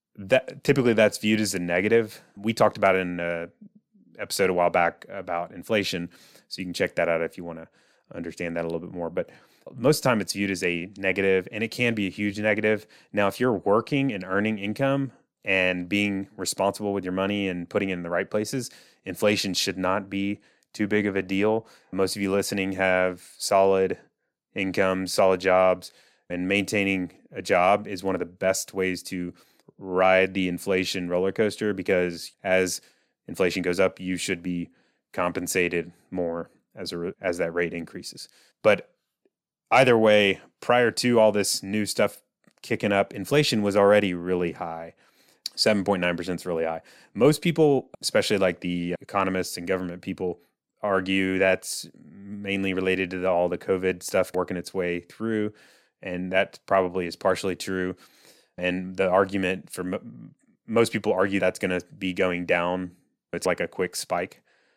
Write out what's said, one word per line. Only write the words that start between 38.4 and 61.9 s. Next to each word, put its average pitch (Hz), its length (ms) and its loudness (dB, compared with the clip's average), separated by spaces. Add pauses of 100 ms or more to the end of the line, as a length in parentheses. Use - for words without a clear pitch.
But 104 300 2 (800)
either 123 260 6
way, 104 420 6 (220)
prior 120 300 2
to 120 280 2
all 107 140 6
this 104 280 -2
new 101 240 -2
stuff - 360 -2 (400)
kicking 107 320 -2
up, 98 200 2
inflation 123 480 0
was 101 140 2
already 101 380 6
really 87 400 -2
high. 82 400 -10 (640)
Seven 104 280 2
point 95 180 0
nine 87 140 0
percent 87 260 -6
is - 40 -12
really 82 200 -2
high. 80 160 -4 (320)
Most 139 280 4
people, 151 480 2 (120)
especially, 107 360 0
like, 92 240 0
the 87 400 -4
economists 92 560 -2
and 87 100 -10
government 90 340 -4
people, 92 380 -6 (420)
argue 95 580 0
that's 92 500 0 (160)
mainly 98 680 -6
related 92 380 0
to 92 80 -6
the, 90 100 0
all 87 200 2
the 90 80 -4
covid 92 460 -2
stuff - 300 0
working 92 240 -2
its - 160 -10
way 87 280 -4
through. 107 520 -4 (500)
And 90 280 -6
that 95 340 0
probably 92 400 0
is 85 100 -8
partially 92 400 -2
true. 92 400 -4 (640)
And 90 400 -4
the 95 100 2
argument 95 640 2
for - 140 -8
mo-, 92 180 -6 (640)
most 113 260 2
people 104 220 0
argue 98 260 2
that's 92 200 0
gonna 90 220 -2 (180)